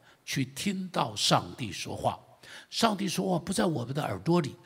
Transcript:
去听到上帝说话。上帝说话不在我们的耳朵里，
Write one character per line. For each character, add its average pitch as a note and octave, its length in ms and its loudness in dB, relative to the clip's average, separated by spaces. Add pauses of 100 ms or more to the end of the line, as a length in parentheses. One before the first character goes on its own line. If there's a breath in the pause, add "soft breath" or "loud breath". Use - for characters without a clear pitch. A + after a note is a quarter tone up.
(320 soft breath)
去 C#3 140 2
听 F#3+ 420 -4
到 C#3+ 260 0
上 G#2 440 4
帝 G#2 160 -6
说 - 200 -8
话。 - 240 -2 (520 loud breath)
上 A3 260 2
帝 F#3 100 -2
说 F#3 240 0
话 F3 80 2
不 - 140 -4
在 G#3 140 2
我 D3 180 0
们 A#2+ 100 -6
的 D3 80 -2
耳 G#2+ 180 -2
朵 E3+ 200 4
里， C#3 160 0 (100)